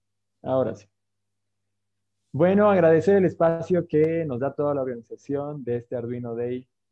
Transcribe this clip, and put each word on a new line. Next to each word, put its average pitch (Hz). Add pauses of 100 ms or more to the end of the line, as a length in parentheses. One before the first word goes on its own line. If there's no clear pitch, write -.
(440)
ahora 131
sí. - (1500)
Bueno, 190
agradecer 165
el 190
espacio 165
que 160
nos 123
da 135
toda 147
la 135
organización 135
de 120
este 120
Arduino 120
Day 123 (240)